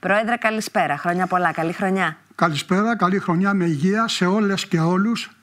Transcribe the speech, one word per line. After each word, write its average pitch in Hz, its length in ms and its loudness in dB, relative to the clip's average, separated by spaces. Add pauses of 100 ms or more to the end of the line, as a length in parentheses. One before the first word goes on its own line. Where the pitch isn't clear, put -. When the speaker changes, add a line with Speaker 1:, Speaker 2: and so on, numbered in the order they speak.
Speaker 1:
Πρόεδρε, 214 360 0
καλησπέρα. 214 600 -2
Χρόνια 180 300 -2
πολλά. 180 260 0
Καλή 165 200 -4
χρονιά. 185 440 -2 (180)
Speaker 2:
Καλησπέρα. 185 600 0
Καλή 185 220 2
χρονιά 190 360 0
με 185 100 0
υγεία 185 440 0
σε - 180 0
όλες 196 400 0
και 170 140 0
όλους 185 500 0 (120)